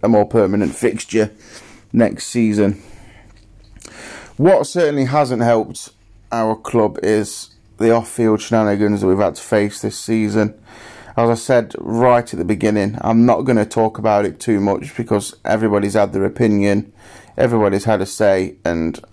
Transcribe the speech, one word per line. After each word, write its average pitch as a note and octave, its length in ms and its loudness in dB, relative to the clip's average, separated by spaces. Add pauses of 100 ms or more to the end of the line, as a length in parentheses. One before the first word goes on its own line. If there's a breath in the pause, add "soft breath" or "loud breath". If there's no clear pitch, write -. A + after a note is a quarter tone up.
a G#2+ 60 0
more G#2+ 180 4
permanent G2+ 480 0
fixture A2 560 -2 (640 loud breath)
next - 340 0
season. G#2 560 0 (1500 loud breath)
What D3 300 4
certainly D3 380 0
hasn't B2+ 380 0
helped A2+ 480 0 (420)
our A2+ 240 -2
club - 480 0
is G#2+ 500 -2 (240)
the A2+ 140 2
off-field A2+ 480 0
shenanigans G#2 600 0
that G2 60 -2
we've F#2 120 2
had F#2+ 180 0
to - 60 -16
face G#2 380 -2
this G#2+ 160 -6
season. G#2+ 640 -2 (560 loud breath)
As A#2 140 2
I A#2 40 2
said A#2 440 -2
right A#2+ 520 2
at F2+ 80 -10
the E2+ 60 -4
beginning, G#2 560 -2
I'm A2+ 240 4
not A#2 180 2
gonna A#2 220 2
talk A2 340 -2
about G#2 280 2
it D#2 120 -6
too G#2 220 0
much G2+ 360 -2
because G#2+ 380 -4 (120)
everybody's G#2 480 0
had G2+ 180 0
their G2 140 0
opinion, G2+ 680 0 (460 loud breath)
everybody's G#2 460 2
had G#2+ 180 0
a G2 40 -6
say, F#2+ 500 0 (100)
and E2 340 -4 (120)